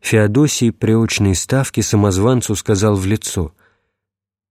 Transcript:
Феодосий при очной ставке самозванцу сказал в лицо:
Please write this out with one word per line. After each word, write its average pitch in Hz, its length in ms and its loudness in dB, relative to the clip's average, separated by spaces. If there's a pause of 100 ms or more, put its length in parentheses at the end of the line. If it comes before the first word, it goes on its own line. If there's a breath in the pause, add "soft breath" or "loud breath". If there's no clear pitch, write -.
Феодосий 113 680 2
при 110 220 -2
очной 104 420 0
ставке - 460 -2
самозванцу 104 760 0
сказал 104 400 0
в 92 100 -2
лицо: 95 480 -4 (960)